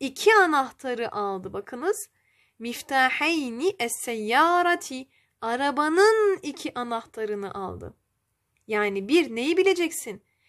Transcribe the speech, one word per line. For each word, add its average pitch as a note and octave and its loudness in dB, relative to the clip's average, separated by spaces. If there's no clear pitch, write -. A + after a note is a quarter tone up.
İki G4+ 2
anahtarı C4+ 0
aldı. G3 -6
Bakınız. B3+ -6
Miftaheyni C4 0
es-seyyarati. C4 0
Arabanın D#4 2
iki C#4+ -8
anahtarını A3 -6
aldı. F#3 -10
Yani G#3 -2
bir, C#4 2
neyi C4+ 0
bileceksin? F4 0